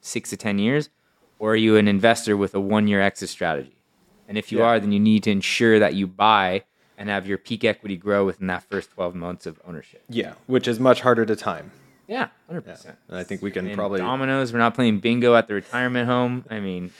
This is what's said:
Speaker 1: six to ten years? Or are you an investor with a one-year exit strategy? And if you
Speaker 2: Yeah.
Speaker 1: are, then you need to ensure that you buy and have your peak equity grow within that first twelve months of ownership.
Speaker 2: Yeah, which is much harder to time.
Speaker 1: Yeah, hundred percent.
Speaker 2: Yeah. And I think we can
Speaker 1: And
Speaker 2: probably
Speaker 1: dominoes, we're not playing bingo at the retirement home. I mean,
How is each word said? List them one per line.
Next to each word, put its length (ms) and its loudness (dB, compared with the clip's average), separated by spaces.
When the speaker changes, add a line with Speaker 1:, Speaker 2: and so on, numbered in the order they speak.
Speaker 1:
six 300 -10
to 80 -10
ten 200 -4
years? 300 0
Or 140 -2
are 40 2
you 200 4
an 100 6
investor 500 2
with 180 -2
a 60 0
one-year 420 0
exit 260 -2
strategy? 480 -6
And 120 -8
if 120 -8
you 100 -2
Speaker 2:
Yeah. 40 4
Speaker 1:
are, 160 4
then 100 -2
you 80 2
need 260 4
to 60 2
ensure 480 4
that 160 4
you 120 -2
buy 580 2
and 140 -12
have 160 -4
your 120 -4
peak 240 -8
equity 360 -2
grow 260 0
within 240 -4
that 160 -6
first 280 -8
twelve 220 -6
months 320 -12
of 220 -14
ownership. 400 -18
Speaker 2:
Yeah, 240 -6
which 200 0
is 140 -2
much 220 4
harder 240 4
to 100 0
time. 340 -8
Speaker 1:
Yeah, 200 -6
hundred 160 -12
percent. 340 -20
Speaker 2:
Yeah. 60 -18
And 80 -10
I 20 -10
think 200 -10
we 80 -6
can 160 -6
Speaker 1:
And 100 -8
Speaker 2:
probably 240 -4
Speaker 1:
dominoes, 500 -4
we're 100 -2
not 140 2
playing 260 2
bingo 340 2
at 120 4
the 60 -8
retirement 560 -4
home. 420 -2
I 80 -10
mean, 420 -8